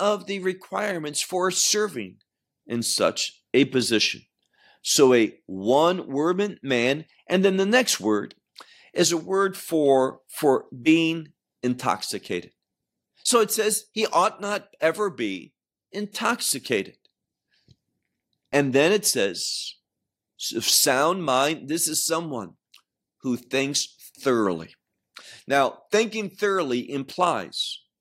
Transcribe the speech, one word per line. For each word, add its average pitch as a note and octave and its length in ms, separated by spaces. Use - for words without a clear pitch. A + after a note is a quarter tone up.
of G3+ 260
the G3 140
requirements F#3 800
for F#3 300
serving E3 680
in A#2+ 160
such - 600
a C3+ 140
position. A#2 560
So C3 300
a A2+ 320
one C#3 640
woman F3 520
man, C3+ 440
and F#3 160
then F#3+ 120
the F#3+ 80
next A#3 360
word G#2 340
is E3 200
a F3 40
word F#3+ 400
for, C#3 720
for C3 360
being E3 460
intoxicated. G#2+ 880
So B3 160
it G#3+ 140
says G#3+ 400
he A3 160
ought F3+ 320
not G3+ 300
ever E3 280
be A2 440
intoxicated. G3+ 1040
And C#3 220
then D3 180
it G#3 160
says, - 680
"Of A2 120
sound D3+ 580
mind," C#3 460
this E3 180
is D#3 180
someone D#3 500
who B2+ 160
thinks C#3 500
thoroughly. G2 540
Now, C3+ 360
thinking G#3+ 360
thoroughly E3+ 600
implies, C3+ 920